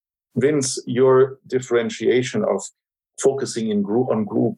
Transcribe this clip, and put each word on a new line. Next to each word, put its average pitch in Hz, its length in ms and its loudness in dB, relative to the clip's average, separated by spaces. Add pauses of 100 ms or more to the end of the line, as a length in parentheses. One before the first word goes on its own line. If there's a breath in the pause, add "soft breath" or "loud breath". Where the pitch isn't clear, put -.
(380)
Vince, 135 480 0
your 131 600 4
differentiation 117 960 -2
of 101 180 -2 (600)
focusing 120 480 -2
in 104 120 0
group, 113 280 -2
on 110 160 -2
group 117 320 -2